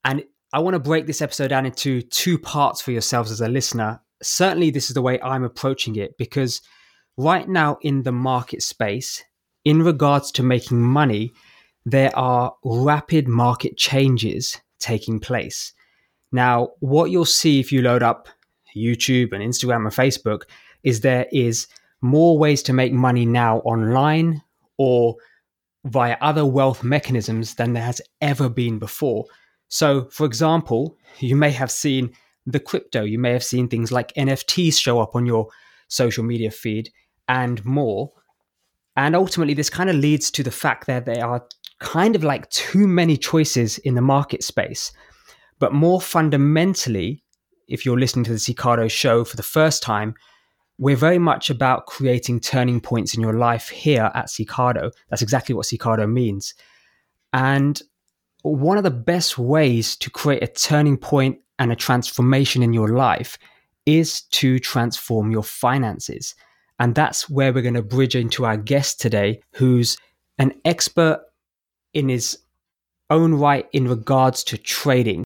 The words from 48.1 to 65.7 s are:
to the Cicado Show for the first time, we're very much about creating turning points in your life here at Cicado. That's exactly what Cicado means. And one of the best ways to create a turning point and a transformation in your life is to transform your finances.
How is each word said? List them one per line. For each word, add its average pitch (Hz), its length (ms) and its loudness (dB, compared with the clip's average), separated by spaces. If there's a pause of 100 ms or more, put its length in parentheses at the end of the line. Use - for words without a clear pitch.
to 113 80 -4
the 113 60 -2
Cicado 117 520 0
Show 117 320 2
for - 140 -8
the - 60 -10
first 156 400 0
time, 107 320 -2 (640)
we're 139 180 2
very 160 220 4
much 165 320 0
about 127 340 0
creating 123 560 -2
turning 123 400 0
points 113 320 -4
in 117 80 -4
your 110 140 0
life 117 340 0
here 123 460 0
at - 140 -4
Cicado. 117 640 -2 (180)
That's 104 100 -6
exactly 120 340 -2
what 104 120 -4
Cicado 110 440 -2
means. 110 440 -2 (800)
And 139 480 2 (600)
one 151 340 0
of 208 80 0
the 180 60 2
best 156 480 -2
ways 127 580 2
to - 140 -10
create - 320 -2
a - 40 -2
turning 147 500 2
point 135 420 0 (200)
and 123 140 0
a 113 40 -2
transformation 127 840 2
in 117 100 4
your 110 160 2
life 120 500 0 (460)
is 156 380 2
to 131 360 0
transform 113 720 -2
your 110 120 0
finances. - 920 -4 (440)